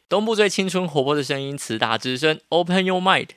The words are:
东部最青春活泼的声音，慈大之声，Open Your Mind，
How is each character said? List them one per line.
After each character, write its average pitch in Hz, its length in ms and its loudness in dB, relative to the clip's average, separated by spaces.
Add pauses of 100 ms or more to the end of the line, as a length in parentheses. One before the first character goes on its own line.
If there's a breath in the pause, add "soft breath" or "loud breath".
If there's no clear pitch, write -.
东 202 160 0
部 226 100 0
最 208 140 4
青 190 220 -2
春 180 180 -2
活 147 160 0
泼 139 100 2
的 147 80 2
声 139 200 -4
音， 139 160 -6
慈 - 200 -6
大 113 200 0
之 127 200 -4
声， 156 300 0
Open 175 380 2
Your 185 160 0
Mind， 185 340 0